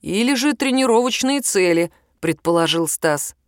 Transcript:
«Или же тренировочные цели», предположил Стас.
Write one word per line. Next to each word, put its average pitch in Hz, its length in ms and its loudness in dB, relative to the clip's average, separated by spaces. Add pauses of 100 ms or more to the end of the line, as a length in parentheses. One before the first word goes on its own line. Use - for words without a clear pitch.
«Или 226 340 0
же 269 200 0
тренировочные 262 840 0
цели», 175 500 0 (300)
предположил 165 680 0
Стас. - 480 -2 (140)